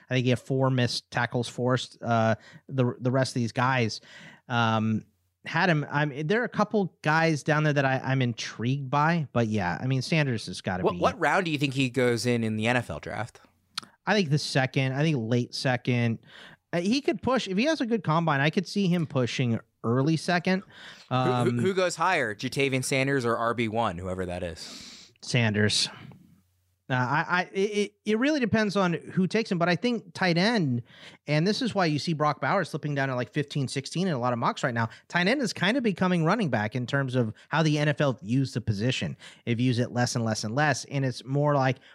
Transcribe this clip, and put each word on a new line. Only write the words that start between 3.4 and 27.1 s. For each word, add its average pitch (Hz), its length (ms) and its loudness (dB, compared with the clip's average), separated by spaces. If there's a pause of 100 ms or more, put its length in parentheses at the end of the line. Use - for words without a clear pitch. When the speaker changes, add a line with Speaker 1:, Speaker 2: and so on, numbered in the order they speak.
Speaker 1:
these 113 100 -2
guys, 123 480 0 (480)
um, 110 560 2 (420)
had 180 240 2
him. 151 220 2
I'm, 151 360 -2
there 214 140 2
are 240 40 -2
a - 40 -6
couple 208 520 -2
guys 156 420 2
down 151 200 2
there 151 100 4
that 143 100 2
I, 131 180 2
I'm 131 200 0
intrigued 127 680 -2
by, 151 440 2
but 120 140 2
yeah, 98 340 0
I 127 60 -4
mean, 131 140 0
Sanders 139 440 0
has 92 160 -12
gotta 92 220 -4
Speaker 2:
What, 180 100 2
Speaker 1:
be 175 60 -8
Speaker 2:
what 175 200 0
round 165 260 2
do 165 60 -4
you 147 60 -2
think 135 160 -2
he 131 160 0
goes 120 360 0
in, 120 180 2
in 110 120 -2
the 110 120 0
N 123 100 2
F 117 120 -4
L 73 100 -8
draft? - 420 -10 (680)
Speaker 1:
I 190 60 4
think 196 160 2
the 143 100 4
second. 131 540 0
I 135 80 0
think 156 180 2
late 120 340 0
second. 120 680 0 (520)
Uh, 170 80 0
he 220 220 2
could 269 200 -2
push 247 260 0
if 185 100 -2
he 240 80 2
has 311 160 2
a 254 40 -2
good 220 180 -2
combine. 156 360 2
I 147 100 4
could 175 180 -2
see 202 200 0
him 170 200 2
pushing 123 520 0 (240)
early 135 340 2
second. 185 460 0 (460)
Speaker 2:
Who, 123 60 -2
who, 127 160 2
Speaker 1:
Um, 120 280 2
Speaker 2:
who 185 160 2
goes 180 200 0
higher, 165 400 0
Jatavian 131 480 -2
Sanders 135 420 0
or 117 120 2
R 117 160 0
B 113 140 0
one, 104 300 -2
whoever 92 280 -4
that 90 180 -6
is? - 680 -12 (100)
Speaker 1:
Sanders. 110 680 2 (1000)
Uh, 135 60 -2
I, 127 340 0